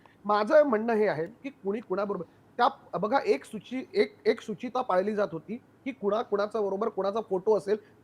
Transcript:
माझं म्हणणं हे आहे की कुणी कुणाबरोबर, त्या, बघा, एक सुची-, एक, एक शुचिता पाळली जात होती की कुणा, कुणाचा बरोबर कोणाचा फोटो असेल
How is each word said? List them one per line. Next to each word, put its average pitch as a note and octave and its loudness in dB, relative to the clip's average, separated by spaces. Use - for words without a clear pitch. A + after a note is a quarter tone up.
माझं G#3+ 6
म्हणणं A#3 2
हे G#3+ 4
आहे D#3 0
की A#3 -12
कुणी G3+ -6
कुणाबरोबर, F#3+ -4
त्या, B3 0
बघा, G#3+ 2
एक A3+ 0
सुची-, A#3+ -10
एक, - 0
एक A#3 2
शुचिता B3 -6
पाळली F#3+ 0
जात G3+ 0
होती E3 -10
की C4+ -6
कुणा, G3+ -2
कुणाचा G#3+ -2
बरोबर G3 -2
कोणाचा G3+ -4
फोटो G3 2
असेल F#3+ -2